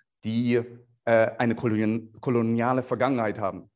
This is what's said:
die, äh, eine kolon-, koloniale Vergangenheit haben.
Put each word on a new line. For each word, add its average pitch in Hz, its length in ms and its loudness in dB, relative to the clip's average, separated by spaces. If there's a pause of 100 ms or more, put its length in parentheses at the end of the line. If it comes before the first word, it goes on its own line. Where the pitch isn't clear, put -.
(240)
die, 120 360 0 (460)
äh, 113 320 4
eine 117 160 0
kolon-, 110 640 -2
koloniale 120 640 0
Vergangenheit 120 560 -2
haben. 92 380 -6